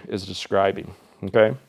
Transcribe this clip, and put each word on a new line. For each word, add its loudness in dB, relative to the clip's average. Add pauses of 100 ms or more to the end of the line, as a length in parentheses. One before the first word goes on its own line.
is -6
describing, -2 (300)
okay? 4 (140)